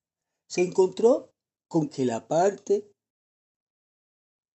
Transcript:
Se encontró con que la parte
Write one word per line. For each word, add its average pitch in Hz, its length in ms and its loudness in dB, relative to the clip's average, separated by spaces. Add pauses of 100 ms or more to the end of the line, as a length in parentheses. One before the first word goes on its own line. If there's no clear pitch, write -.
(480)
Se 180 140 -4
encontró 190 720 0 (360)
con 160 200 -2
que 131 160 -4
la 113 220 -6
parte 196 600 -2 (1600)